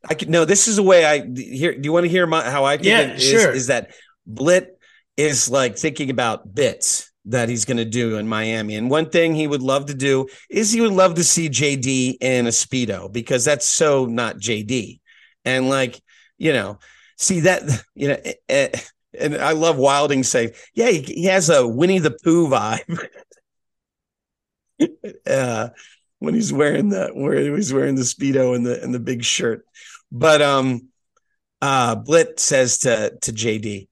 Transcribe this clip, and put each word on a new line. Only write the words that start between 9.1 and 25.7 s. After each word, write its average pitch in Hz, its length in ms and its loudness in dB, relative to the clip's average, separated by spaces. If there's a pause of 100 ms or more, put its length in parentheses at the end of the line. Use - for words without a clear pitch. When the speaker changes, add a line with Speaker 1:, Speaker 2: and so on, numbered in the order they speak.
Speaker 1:
thing 165 260 2
he 156 100 -2
would 143 160 -4
love 139 240 -2
to 143 80 -10
do 135 320 0 (220)
is 208 240 -2
he 233 80 0
would 226 100 2
love 185 240 4
to 170 80 0
see 165 260 0
J 139 280 0
D 131 440 -2
in 123 260 0
a 113 40 0
Speedo, 104 640 -4
because 120 320 -2
that's 147 220 0
so 139 400 2
not 117 320 -4
J 107 260 -4
D. 113 360 -6 (440)
And, 131 240 0
like, 135 340 -2 (340)
you 156 160 0
know, 101 280 -4 (420)
see 185 180 0
that, 147 440 0 (100)
you 139 140 -4
know, 139 160 -2
eh, - 80 -10 (160)
eh, 135 200 2 (500)
and 147 180 -4
I 139 160 -2
love 160 240 2
Wilding 139 460 2
saying, 117 300 0 (200)
"Yeah, 233 160 0
he, 165 140 2
he 170 220 -8
has 185 260 2
a 131 180 6
Winnie 175 300 2
the 151 140 0
Pooh 165 360 2
vibe." 113 580 -2 (1700)
<laughs> 311 80 2 (400)
Uh, 123 420 0 (520)